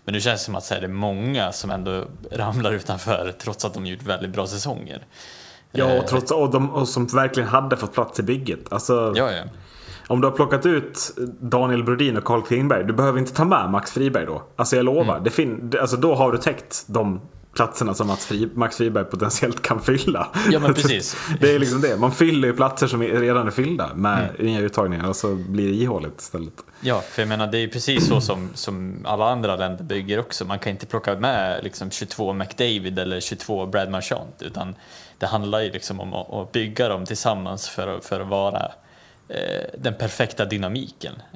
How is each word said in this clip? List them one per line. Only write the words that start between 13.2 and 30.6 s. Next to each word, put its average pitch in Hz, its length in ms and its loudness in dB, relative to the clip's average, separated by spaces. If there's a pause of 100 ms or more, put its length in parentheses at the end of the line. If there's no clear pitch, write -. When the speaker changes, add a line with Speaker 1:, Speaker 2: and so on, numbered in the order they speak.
Speaker 2:
ta 156 120 2
med 139 260 4
Max 98 200 0
Friberg 120 340 2
då. 78 180 -6 (120)
Alltså 123 200 2
jag 123 100 4
lovar, 143 180 4 (100)
Speaker 1:
Mm. 80 100 -4
Speaker 2:
det 110 60 4
fin-, 120 400 0
det, 123 120 2
alltså 123 160 2
då 147 180 6
har 127 160 6
du 117 60 4
täckt - 500 -2
de 104 340 2 (360)
platserna 110 360 2
som 104 140 0
Mats 98 180 -2
Fri-, 104 280 0
Max 117 240 0
Friberg 110 280 2
potentiellt 104 560 0
kan 110 200 0
fylla. 135 460 2 (240)
Speaker 1:
Ja, 156 80 6
men 143 140 6
Speaker 2:
<laughs> - 0 -
Speaker 1:
precis. 139 420 0 (260)
Speaker 2:
Det 143 140 6
är 143 40 4
liksom 131 220 2
det. 127 160 2
Man 123 140 4
fyller 151 360 6
ju 123 60 4
platser 131 340 2
som 120 140 0
är, 117 60 2
redan 120 400 4
är 104 40 0
fyllda 131 440 0
med 101 220 4 (220)
Speaker 1:
Mm. 104 60 0
Speaker 2:
nya 110 140 2
uttagningar 95 500 0
och 95 60 0
så 101 200 -2
blir 98 320 0
det 98 80 2
ihåligt 101 460 -2
istället. 82 320 -8 (280)
Speaker 1:
Ja, 120 200 0
för - 200 -4
jag 107 80 0
menar, 107 180 0
det 107 100 0
är 117 40 2
ju 113 80 -2
precis 139 380 2
så 139 140 4
som, 95 320 -2
som 92 540 -6
alla 107 220 2
andra 113 260 0
länder 92 280 -4
bygger 101 360 -2
också. - 260 -4
Man 98 140 -4
kan 107 120 -4